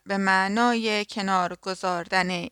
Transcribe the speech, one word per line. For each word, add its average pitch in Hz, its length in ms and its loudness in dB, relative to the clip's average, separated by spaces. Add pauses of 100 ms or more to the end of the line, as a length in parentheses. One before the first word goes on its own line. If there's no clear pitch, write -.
به 196 120 -2
معنای 208 880 2
کنار 185 500 -2
گذاردن 180 960 -2